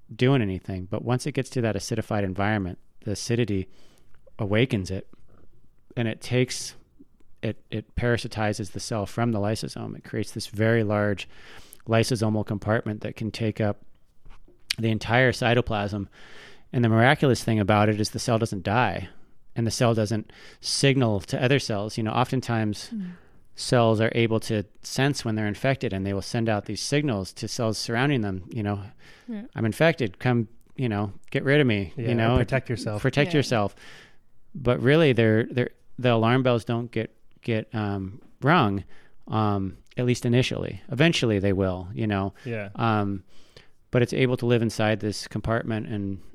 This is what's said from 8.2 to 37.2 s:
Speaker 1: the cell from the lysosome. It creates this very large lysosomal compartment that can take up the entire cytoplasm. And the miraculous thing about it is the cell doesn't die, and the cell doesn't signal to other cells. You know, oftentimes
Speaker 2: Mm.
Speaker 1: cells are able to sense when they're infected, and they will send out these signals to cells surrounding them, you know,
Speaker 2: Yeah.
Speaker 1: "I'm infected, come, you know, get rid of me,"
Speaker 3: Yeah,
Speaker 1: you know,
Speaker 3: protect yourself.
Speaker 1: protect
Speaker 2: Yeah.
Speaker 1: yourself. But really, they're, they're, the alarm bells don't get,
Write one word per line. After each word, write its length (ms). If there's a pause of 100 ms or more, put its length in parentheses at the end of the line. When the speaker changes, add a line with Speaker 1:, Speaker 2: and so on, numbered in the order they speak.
Speaker 1:
the 80
cell 280
from 240
the 80
lysosome. 580
It 60
creates 280
this 160
very 360
large 440 (600)
lysosomal 580
compartment 560
that 140
can 160
take 280
up 180 (1000)
the 140
entire 400
cytoplasm. 760 (640)
And 120
the 60
miraculous 540
thing 160
about 300
it 100
is 120
the 80
cell 180
doesn't 260
die, 460 (460)
and 100
the 60
cell 240
doesn't 360 (300)
signal 600
to 220
other 160
cells. 380
You 60
know, 80
oftentimes 840
Speaker 2:
Mm. 180 (440)
Speaker 1:
cells 440
are 140
able 280
to 220 (200)
sense 420
when 100
they're 120
infected, 460
and 120
they 80
will 80
send 260
out 180
these 160
signals 520
to 140
cells 320
surrounding 420
them, 300
you 100
know, 200 (460)
Speaker 2:
Yeah. 160 (120)
Speaker 1:
"I'm 100
infected, 540
come, 280 (280)
you 140
know, 240 (180)
get 120
rid 160
of 60
me," 320
Speaker 3:
Yeah, 120
Speaker 1:
you 60
know, 220
Speaker 3:
protect 320
yourself. 320
Speaker 1:
protect 300
Speaker 2:
Yeah. 60
Speaker 1:
yourself. 380 (800)
But 280
really, 320
they're, 320
they're, 260 (260)
the 160
alarm 300
bells 220
don't 260
get, 240 (260)